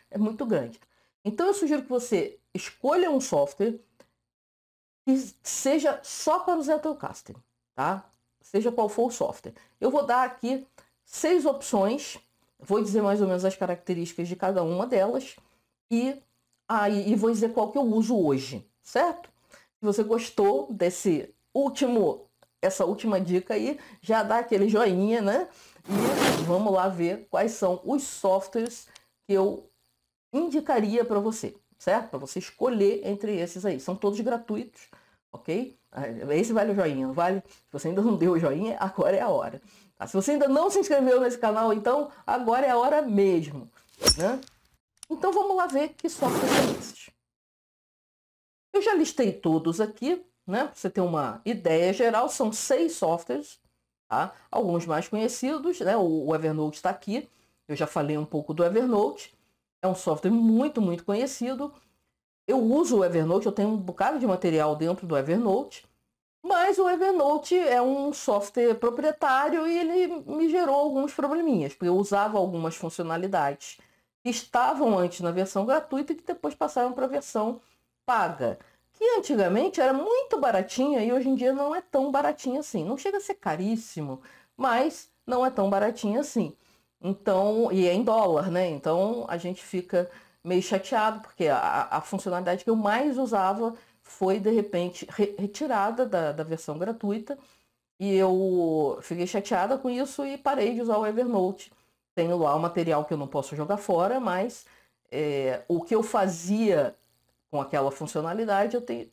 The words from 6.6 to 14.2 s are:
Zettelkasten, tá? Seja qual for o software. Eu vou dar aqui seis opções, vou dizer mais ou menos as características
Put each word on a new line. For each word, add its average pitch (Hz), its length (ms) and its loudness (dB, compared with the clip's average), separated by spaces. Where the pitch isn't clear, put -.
Zettelkasten, 302 720 -4
tá? 180 300 -4
Seja 226 320 -2
qual 226 160 2
for 233 200 0
o - 20 -8
software. - 440 -8
Eu 254 100 2
vou 277 160 2
dar 254 180 2
aqui 254 420 -4
seis 330 400 2
opções, 262 760 0
vou 214 200 0
dizer 208 220 2
mais 202 180 2
ou 196 60 4
menos 185 180 0
as 190 120 0
características 175 720 -4